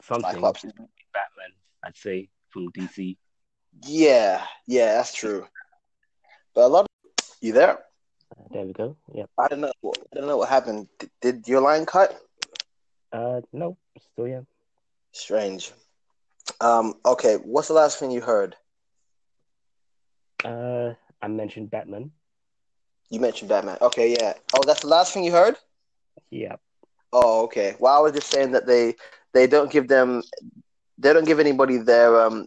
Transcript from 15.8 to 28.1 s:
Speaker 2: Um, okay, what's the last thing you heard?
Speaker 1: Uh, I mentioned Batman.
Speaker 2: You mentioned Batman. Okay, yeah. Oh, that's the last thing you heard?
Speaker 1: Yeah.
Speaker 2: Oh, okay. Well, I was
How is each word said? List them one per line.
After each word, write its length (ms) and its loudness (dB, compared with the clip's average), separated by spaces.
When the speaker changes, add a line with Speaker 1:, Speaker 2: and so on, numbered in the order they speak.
Speaker 2:
Um, 340 2
okay, 320 2
what's 320 -4
the 60 -2
last 240 4
thing 120 -6
you 100 -4
heard? 360 -2
Speaker 1:
Uh, 500 -10
I 60 -12
mentioned 420 -12
Batman. 400 -14
Speaker 2:
You 100 -10
mentioned 280 -4
Batman. 320 -4
Okay, 320 0
yeah. 220 -2
Oh, 100 2
that's 180 0
the 60 -10
last 240 2
thing 120 -6
you 80 -2
heard? 240 4
Speaker 1:
Yeah. 260 -12
Speaker 2:
Oh, 320 4
okay. 340 -4
Well, 180 4
I 40 6
was 120 2